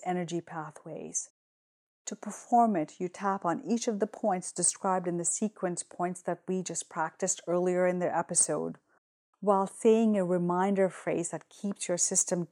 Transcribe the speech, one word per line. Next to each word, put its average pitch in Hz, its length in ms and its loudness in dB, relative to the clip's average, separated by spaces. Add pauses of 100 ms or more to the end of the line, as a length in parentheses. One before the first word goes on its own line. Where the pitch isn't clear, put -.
energy 175 360 -2
pathways. - 920 -10 (720)
To - 100 -10
perform 220 640 2
it, 151 220 -2
you 180 100 -2
tap 196 360 -2
on 170 220 0
each 226 220 0
of 208 100 -2
the 214 80 2
points 185 460 -4
described 180 560 0
in 175 100 0
the 170 60 -2
sequence 180 580 -2
points - 400 -6
that 175 240 -4
we 185 160 -2
just - 260 -8
practiced 170 600 -4
earlier 180 400 2
in 180 100 0
the 165 180 0
episode, 165 600 0 (640)
while 196 260 2
saying 220 500 4
a 185 80 2
reminder 180 640 2
phrase 170 420 -2
that - 180 -10
keeps - 400 -6
your 175 100 0
system 180 540 0